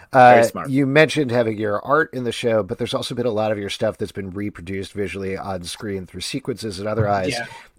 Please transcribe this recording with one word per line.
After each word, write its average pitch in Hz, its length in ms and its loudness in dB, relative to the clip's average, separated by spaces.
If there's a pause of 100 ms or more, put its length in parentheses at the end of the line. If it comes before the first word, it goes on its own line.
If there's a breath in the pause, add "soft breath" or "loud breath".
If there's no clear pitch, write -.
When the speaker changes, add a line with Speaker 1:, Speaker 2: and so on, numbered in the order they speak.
(120)
Speaker 1:
Uh, 127 220 10
Speaker 2:
very 117 100 8
smart. 107 260 -4
Speaker 1:
you 135 160 2
mentioned 143 440 4
having 113 280 0
your 104 260 -2
art 147 300 0
in 127 100 -6
the 117 80 -2
show, 113 300 0
but 104 160 -6
there's 120 160 -4
also 123 200 -6
been 120 120 -4
a 120 40 0
lot 107 220 0
of 104 60 -2
your 101 100 -6
stuff 107 300 -2
that's 101 120 -6
been 98 200 -10
reproduced 98 640 -8
visually 95 420 -4
on 95 280 -6
screen 95 420 -8
through - 160 -12
sequences 113 580 -6
and 104 80 -4
other 107 180 0
eyes. 101 260 0
Speaker 3:
Yeah. - 140 -4 (320 loud breath)